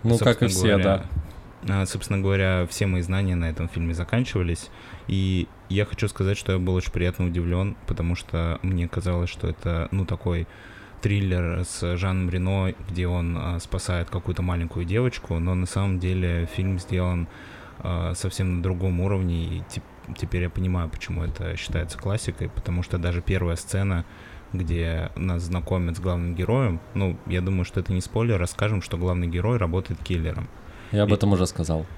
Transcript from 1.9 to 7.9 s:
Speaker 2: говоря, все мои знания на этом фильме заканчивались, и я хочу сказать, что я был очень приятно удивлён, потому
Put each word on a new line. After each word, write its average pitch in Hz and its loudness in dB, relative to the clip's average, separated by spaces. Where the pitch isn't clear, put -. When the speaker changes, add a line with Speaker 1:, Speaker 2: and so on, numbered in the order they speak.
Speaker 2:
говоря, 95 4
все - 0
мои 92 2
знания 92 2
на 85 2
этом 82 -2
фильме 82 -2
заканчивались, 90 0
и 95 2
я 101 4
хочу - -2
сказать, 98 0
что - -2
я 92 4
был 92 2
очень - 0
приятно 90 0
удивлён, 87 0
потому 85 0